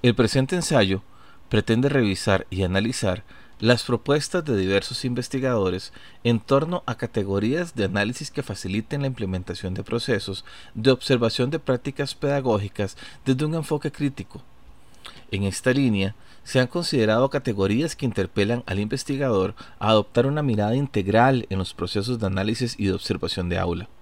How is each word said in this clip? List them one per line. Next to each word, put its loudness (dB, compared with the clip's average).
El 6
presente 2
ensayo 2
pretende 2
revisar 2
y -2
analizar 0
las 4
propuestas 0
de 0
diversos 0
investigadores -2
en 2
torno 0
a -4
categorías -2
de -2
análisis -2
que -6
faciliten -4
la -2
implementación -4
de -6
procesos -4
de 4
observación 2
de -4
prácticas -4
pedagógicas -2
desde 0
un -2
enfoque -4
crítico. -6
En -2
esta 0
línea, 2
se 0
han 2
considerado 2
categorías 0
que -6
interpelan 0
al -2
investigador 0
a 0
adoptar 4
una 0
mirada 2
integral 2
en -2
los -4
procesos -4
de -2
análisis -2
y -2
de 2
observación -4
de 0
aula. -2